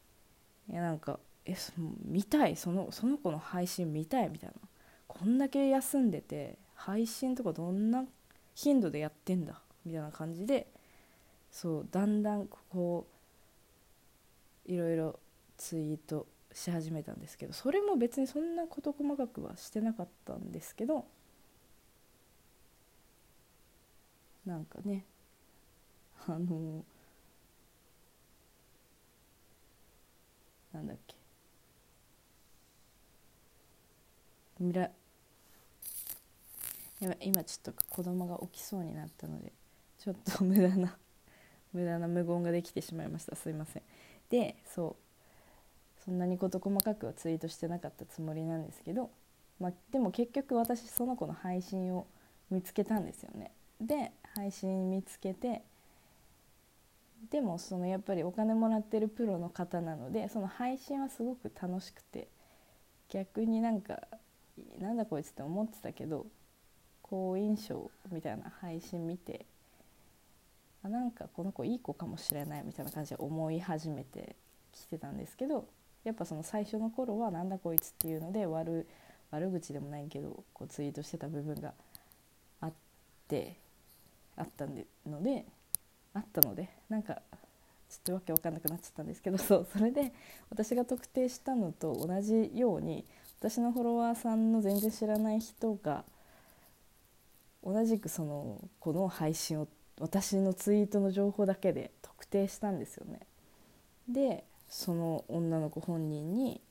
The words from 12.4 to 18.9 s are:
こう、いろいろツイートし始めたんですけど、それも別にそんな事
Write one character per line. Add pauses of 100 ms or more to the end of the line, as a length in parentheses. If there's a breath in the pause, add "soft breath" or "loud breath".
こ
う、 (1500 soft breath)
い
ろ
い
ろ (380)
ツ
イ
ー
ト (260)
し
始
め
た
ん
で
す
け
ど、
そ
れ
も
別
に
そ
ん
な
事